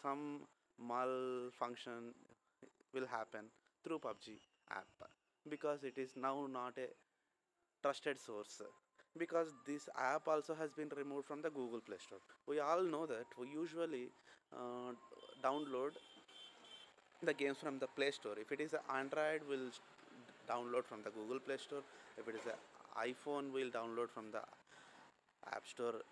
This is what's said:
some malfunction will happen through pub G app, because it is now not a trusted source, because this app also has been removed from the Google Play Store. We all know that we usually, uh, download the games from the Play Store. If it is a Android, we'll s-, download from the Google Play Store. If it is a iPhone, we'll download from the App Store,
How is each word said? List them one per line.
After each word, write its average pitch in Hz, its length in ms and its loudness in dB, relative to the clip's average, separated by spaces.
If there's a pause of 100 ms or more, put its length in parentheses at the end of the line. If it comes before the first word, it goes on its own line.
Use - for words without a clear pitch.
some 147 380 0 (440)
malfunction 123 1300 0 (800)
will 131 140 2
happen 113 380 -2 (400)
through 160 160 0
pub 113 200 0
G 110 120 -10 (360)
app, - 400 -6 (400)
because 147 360 0
it 127 120 -2
is 131 200 -2
now 135 340 2
not 123 260 -2
a 127 120 -2 (920)
trusted 139 360 2
source, 104 420 -6 (560)
because 165 380 4 (100)
this 143 320 -2
app 135 300 4
also 156 300 4
has 156 160 0
been 151 240 -2
removed 139 320 -2
from 147 120 -4
the 160 100 2
Google 123 300 0
Play 101 240 -6
Store. 98 140 -10 (300)
We 147 100 4
all 156 240 6
know 160 240 4
that 120 200 0 (120)
we 123 100 -4
usually, 156 600 0 (440)
uh, 123 400 -4 (500)
download 139 500 4 (1300)
the 165 100 6
games 139 260 4
from 139 200 -2
the 131 80 2
Play 139 240 4
Store. 107 300 -4
If 110 100 -6
it 143 100 0
is 156 140 0
a 147 60 4 (120)
Android, 151 560 4
we'll 131 200 2
s-, - 120 -8 (720)
download 120 340 4
from 107 200 -8
the 107 60 -2
Google 110 280 0
Play 131 200 0
Store. 139 260 -4 (340)
If 110 80 -6
it 113 80 -2
is 110 120 -2
a - 600 -2
iPhone, 139 460 0
we'll 131 180 4
download 117 400 2
from 110 220 -6
the 110 100 -2 (1080)
App - 120 -4
Store, 117 300 0 (180)